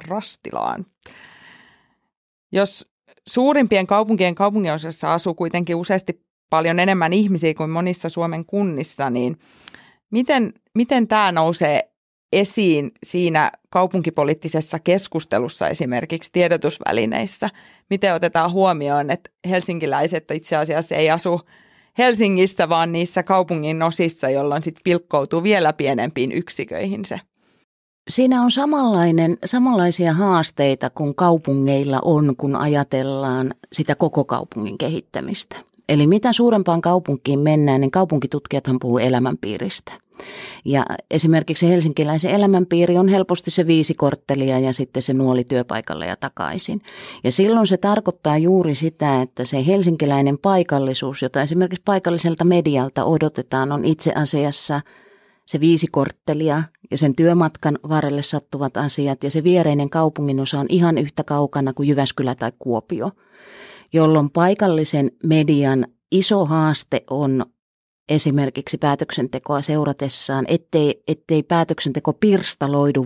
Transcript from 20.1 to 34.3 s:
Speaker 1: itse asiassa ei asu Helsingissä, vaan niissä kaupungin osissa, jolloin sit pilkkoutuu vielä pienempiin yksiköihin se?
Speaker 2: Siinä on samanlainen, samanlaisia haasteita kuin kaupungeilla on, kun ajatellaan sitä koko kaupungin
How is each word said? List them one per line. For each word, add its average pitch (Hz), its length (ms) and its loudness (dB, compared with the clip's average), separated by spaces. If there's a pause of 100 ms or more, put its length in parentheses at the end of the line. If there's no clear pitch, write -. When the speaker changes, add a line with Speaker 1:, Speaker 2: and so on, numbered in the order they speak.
Speaker 1:
itse 156 240 -4
asiassa 156 400 -2
ei 156 140 2
asu 175 320 -2 (560)
Helsingissä, 196 720 2
vaan 165 220 0
niissä 170 320 -4
kaupungin 160 600 0
osissa, 165 460 -2
jolloin 143 340 -2
sit 156 200 -10
pilkkoutuu 170 600 -2
vielä 180 300 2
pienempiin 131 580 -2
yksiköihin 190 720 -6
se? - 140 -10 (880)
Speaker 2:
Siinä 254 320 2
on 247 100 4
samanlainen, 214 920 2
samanlaisia 180 680 2
haasteita 156 760 0
kuin 143 260 -4
kaupungeilla 139 880 2
on, 151 320 2
kun 139 200 -2
ajatellaan 135 1000 -2 (200)
sitä 151 220 -2
koko 151 300 0
kaupungin 107 520 -6